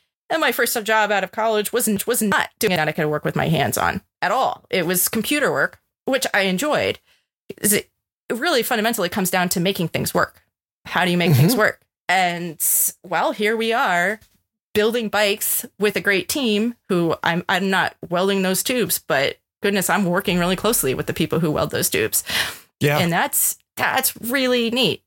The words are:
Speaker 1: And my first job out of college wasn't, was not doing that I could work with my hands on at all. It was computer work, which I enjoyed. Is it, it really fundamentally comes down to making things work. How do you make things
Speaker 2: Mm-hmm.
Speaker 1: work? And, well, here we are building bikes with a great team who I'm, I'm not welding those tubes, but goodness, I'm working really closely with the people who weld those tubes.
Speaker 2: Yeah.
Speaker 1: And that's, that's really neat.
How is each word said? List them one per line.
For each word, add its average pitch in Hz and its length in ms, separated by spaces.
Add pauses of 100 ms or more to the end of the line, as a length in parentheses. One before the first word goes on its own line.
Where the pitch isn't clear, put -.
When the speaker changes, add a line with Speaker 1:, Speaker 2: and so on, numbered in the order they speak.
(300)
Speaker 1:
And 320 120
my 269 100
first 240 320
job 214 260
out 196 140
of 185 80
college 214 400
wasn't, 220 340
was 226 140
not 220 380
doing 185 180
that 156 120
I 156 40
could 156 140
work 151 180
with - 120
my - 120
hands 139 300
on - 240 (180)
at 175 100
all. 226 380
It 175 160
was 180 240
computer 226 420
work, 143 300 (240)
which 262 300
I 202 80
enjoyed. 185 560 (640)
Is 208 100
it, - 160 (400)
it 254 80
really 269 260
fundamentally 214 460
comes 185 220
down 185 200
to 185 100
making 175 280
things - 240
work. - 300 (420)
How 175 220
do 180 40
you 175 60
make 175 180
things 151 180
Speaker 2:
Mm-hmm. 214 80
Speaker 1:
work? - 200 (300)
And, 175 520 (400)
well, 185 300
here 214 240
we 226 160
are 208 480 (540)
building 220 340
bikes 208 560 (140)
with 202 180
a 190 40
great 190 280
team 233 460 (160)
who 170 320
I'm, 170 260
I'm 190 220
not 185 260 (140)
welding 190 320
those 185 200
tubes, 240 360
but - 400 (240)
goodness, 202 280
I'm 202 140
working 175 340
really 180 180
closely 175 380
with 151 120
the - 80
people 160 260
who 143 100
weld 151 200
those - 200
tubes. - 320 (580)
Speaker 2:
Yeah. 147 180
Speaker 1:
And 170 140
that's, - 460 (180)
that's - 460
really 247 480
neat. 233 360